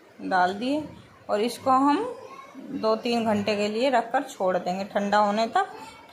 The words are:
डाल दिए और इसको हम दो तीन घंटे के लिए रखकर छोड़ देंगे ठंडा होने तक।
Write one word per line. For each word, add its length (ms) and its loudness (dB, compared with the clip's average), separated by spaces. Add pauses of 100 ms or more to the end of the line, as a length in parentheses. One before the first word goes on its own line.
(220)
डाल 320 2
दिए 300 -2 (460)
और 120 0
इसको 300 0
हम 340 4 (680)
दो 260 0
तीन 280 0
घंटे 300 0
के 140 0
लिए 200 0
रखकर 340 0
छोड़ 340 0
देंगे 280 -4
ठंडा 320 0
होने 300 2
तक। 200 0 (460)